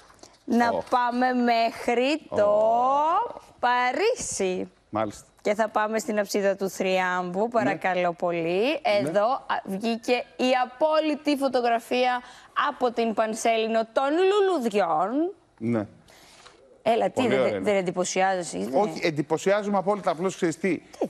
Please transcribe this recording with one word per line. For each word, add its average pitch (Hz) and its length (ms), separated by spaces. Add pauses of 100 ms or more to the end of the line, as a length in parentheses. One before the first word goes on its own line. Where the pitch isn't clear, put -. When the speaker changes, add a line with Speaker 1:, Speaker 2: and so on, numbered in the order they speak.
(440)
Speaker 1:
να 240 260
Speaker 2:
Ω. 185 200
Speaker 1:
πάμε 247 420
μέχρι 240 880 (160)
το 208 80
Speaker 2:
Ω. 262 960 (200)
Speaker 1:
Παρίσι. 247 1080 (200)
Speaker 2:
Μάλιστα. 107 340 (180)
Speaker 1:
Και 208 120
θα 214 140
πάμε 220 300
στην 214 200
Αψίδα 196 380
του 196 140
Θριάμβου, 185 720
Speaker 2:
Ναι. 240 60
Speaker 1:
παρακαλώ 185 640
πολύ. 175 500 (400)
Speaker 2:
Ναι. 143 60
Speaker 1:
Εδώ, 202 180
α, 262 140 (240)
βγήκε 226 600 (120)
η 254 140 (140)
απόλυτη 302 720
φωτογραφία 247 840 (480)
από 254 240
την 226 220
Πανσέλινο 226 680 (120)
των 277 120 (260)
λουλουδιών. 247 1000 (260)
Speaker 2:
Ναι. 113 280 (960)
Speaker 1:
Έλα, 220 240
τι, 185 60
Speaker 2:
Πολύ - 160
Speaker 1:
δεν, 135 100
Speaker 2:
ωραία - 140
Speaker 1:
δεν, - 80
Speaker 2:
είναι. 202 100
Speaker 1:
δεν 196 100
εντυπωσιάζεσαι, 180 800
είναι; 123 120 (100)
Speaker 2:
Όχι, 165 260
εντυπωσιάζομαι 190 680
απόλυτα, 185 340
απλώς 170 260
ξέρεις 165 220
τι. 185 200 (200)
Speaker 1:
Τι; - 100